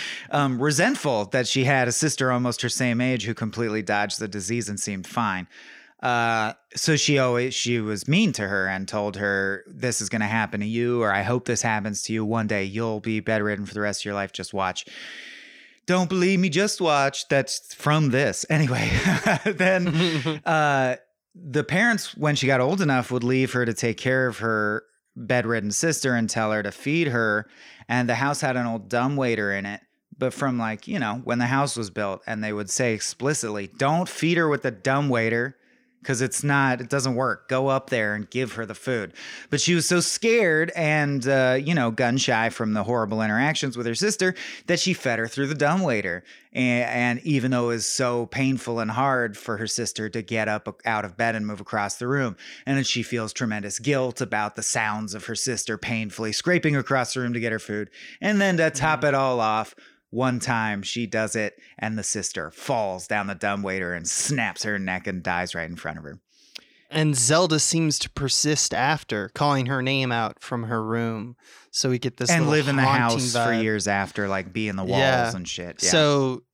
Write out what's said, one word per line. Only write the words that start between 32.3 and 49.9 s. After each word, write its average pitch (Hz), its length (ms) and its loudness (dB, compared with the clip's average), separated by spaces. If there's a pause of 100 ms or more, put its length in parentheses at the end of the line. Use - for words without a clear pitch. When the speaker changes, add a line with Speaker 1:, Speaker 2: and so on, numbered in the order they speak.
Speaker 1:
they 107 80 -4
would 104 180 -6
say 120 240 0
explicitly, 107 720 -4 (100)
"Don't 160 320 0
feed 165 280 0
her 165 120 4
with 143 140 0
the 135 80 -2
dumbwaiter, 127 840 0 (480)
'cause 127 180 -2
it's 131 220 -2
not, 139 360 2
it 120 100 -10
doesn't 135 260 0
work. 120 340 -2
Go 131 180 2
up 135 220 0
there 107 260 0
and 104 160 -6
give 123 220 -4
her 113 120 -6
the 101 80 -10
food." 107 400 -4 (380)
But 147 100 2
she 175 140 4
was 160 120 2
so 175 120 4
scared 175 760 2
and, 147 520 2
uh, 131 360 4
you 165 120 0
know, 120 160 2
gun 123 260 2
shy 117 320 2
from 110 240 -2
the 107 100 0
horrible 110 380 0
interactions 120 560 0
with 120 80 -4
her 117 80 -2
sister 185 400 0 (320)
that 170 140 2
she 185 160 2
fed 117 240 0
her 113 80 0
through 139 200 -2
the 156 80 -4
dumbwaiter. 131 680 2 (280)
And, 120 680 2
and - 40 -
even 131 280 2
though 120 140 2
it 117 100 0
was 107 100 -2
so 120 400 0
painful 127 540 -2
and 110 100 -2
hard 120 480 0
for 110 200 -6
her 110 100 -6
sister 110 420 -4